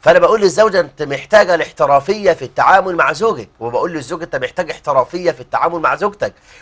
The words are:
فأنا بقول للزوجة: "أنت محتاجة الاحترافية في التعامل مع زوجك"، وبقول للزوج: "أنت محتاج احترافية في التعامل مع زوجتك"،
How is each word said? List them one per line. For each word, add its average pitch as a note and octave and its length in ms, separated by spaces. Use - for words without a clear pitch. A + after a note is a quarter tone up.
فأنا F3 180
بقول G3 220
للزوجة: F#3+ 400
"أنت D#3 220
محتاجة F3+ 520
الاحترافية D#3+ 760
في D3+ 120
التعامل F3 520
مع D3+ 160
زوجك"، D#3 360
وبقول A#2+ 320
للزوج: D#3 300
"أنت E3+ 140
محتاج C#3+ 340
احترافية D3 600
في C#3 100
التعامل D3+ 400
مع C#3+ 140
زوجتك"، D3+ 400